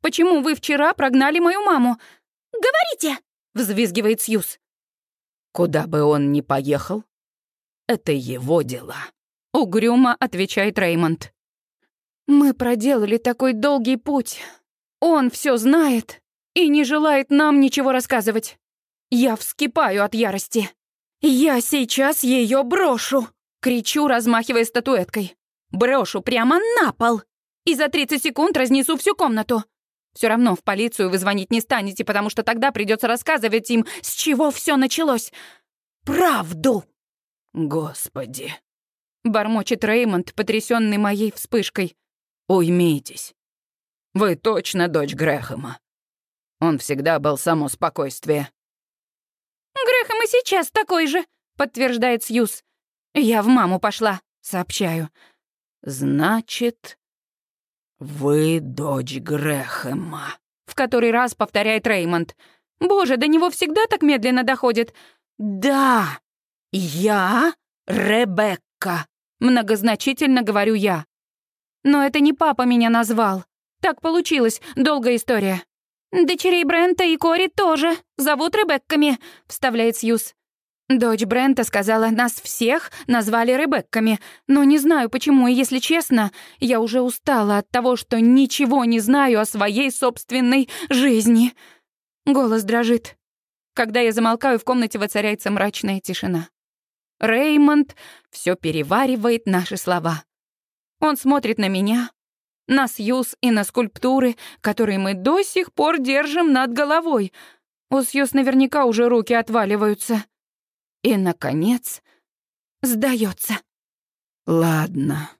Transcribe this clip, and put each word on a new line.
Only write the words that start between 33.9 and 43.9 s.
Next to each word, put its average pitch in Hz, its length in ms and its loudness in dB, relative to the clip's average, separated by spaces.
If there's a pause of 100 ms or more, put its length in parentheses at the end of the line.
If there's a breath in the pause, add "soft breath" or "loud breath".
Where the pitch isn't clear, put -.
с - 120 -10
чего 294 380 0
всё 285 260 -2
началось. 262 560 -2 (720 loud breath)
«Правду!» 233 800 -2 (680)
«Господи!» — 151 1040 -8 (720)
бормочет 220 580 -2
Реймонд, 214 500 0
потрясённый 214 640 -2
моей 208 360 -2
вспышкой. - 640 -4 (500)
«Уймитесь. 175 880 0 (800)